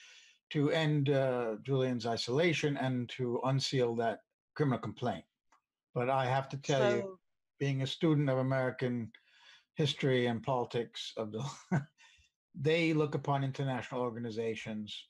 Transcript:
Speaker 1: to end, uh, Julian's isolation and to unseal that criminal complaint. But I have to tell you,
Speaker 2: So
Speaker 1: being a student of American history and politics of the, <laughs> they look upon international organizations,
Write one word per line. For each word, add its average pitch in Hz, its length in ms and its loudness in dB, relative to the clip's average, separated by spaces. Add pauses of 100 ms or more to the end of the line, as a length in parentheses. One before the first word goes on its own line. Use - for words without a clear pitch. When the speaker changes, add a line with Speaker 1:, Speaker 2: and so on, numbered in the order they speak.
(520)
Speaker 1:
to 147 180 2
end, 151 400 2
uh, 127 540 2
Julian's 127 420 0
isolation 143 720 0
and 127 320 -2
to 120 360 -2
unseal 131 500 2
that 117 240 0 (360)
criminal 131 220 2
complaint. 104 480 -4 (680)
But 123 160 0
I 131 160 2
have 135 220 0
to 143 80 -6
tell 131 380 4
you, 120 60 0
Speaker 2:
So - 180 -8 (400)
Speaker 1:
being 139 220 0
a 131 60 -2
student 151 420 2
of 131 80 2
American 127 720 -2 (640)
history 131 540 2
and 117 160 -2
politics 120 760 -2
of 110 140 -4
the, 110 120 -6 (280)
<laughs> 147 160 0 (680)
they 160 400 2
look 151 220 2
upon 139 280 0
international 131 580 -4
organizations, 113 1080 -6